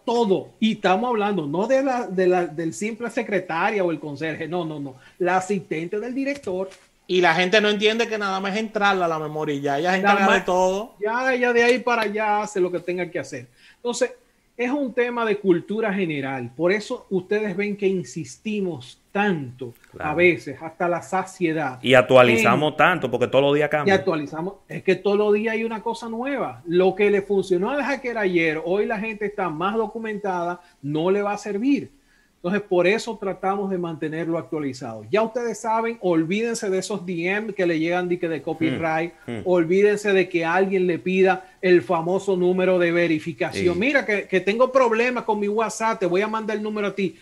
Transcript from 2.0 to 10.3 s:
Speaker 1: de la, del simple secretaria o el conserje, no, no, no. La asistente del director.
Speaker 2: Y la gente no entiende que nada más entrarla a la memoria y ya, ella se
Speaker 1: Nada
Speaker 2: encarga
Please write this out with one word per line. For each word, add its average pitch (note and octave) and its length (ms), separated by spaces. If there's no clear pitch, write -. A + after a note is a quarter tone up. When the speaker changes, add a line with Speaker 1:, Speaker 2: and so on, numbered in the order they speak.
Speaker 1:
de F#3 220
la, F3+ 180
del E3 280
simple A3+ 360
secretaria G3 720
o F3 80
el D#3 80
conserje, D3+ 480
no, E3+ 180
no, D#3 140
no. C#3+ 160
La F#3 200
asistente F3+ 600
del A#3+ 160
director. C4 540
Speaker 2:
Y F3+ 120
la E3+ 140
gente F3+ 260
no G#3 80
entiende G#3+ 380
que G#3+ 100
nada G3 240
más G3 160
entrarla G3+ 500
a - 20
la D#3+ 100
memoria D3+ 380
y C#3 40
ya, C#3+ 180
ella F3+ 160
se F#3 80
Speaker 1:
Nada G3+ 120
Speaker 2:
encarga G3 180